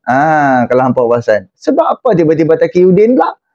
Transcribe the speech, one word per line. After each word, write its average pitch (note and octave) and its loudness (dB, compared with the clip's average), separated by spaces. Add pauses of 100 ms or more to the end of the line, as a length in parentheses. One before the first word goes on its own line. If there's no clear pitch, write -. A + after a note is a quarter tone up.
Ah, C#3 0
kalau B2+ 0
hampa B2+ -2
perasan. A2+ -2
Sebab D#4+ -2
apa A#3 -2
tiba-tiba D#3+ 0
Taqiyuddin F3+ 2
pula? E4 -4 (200)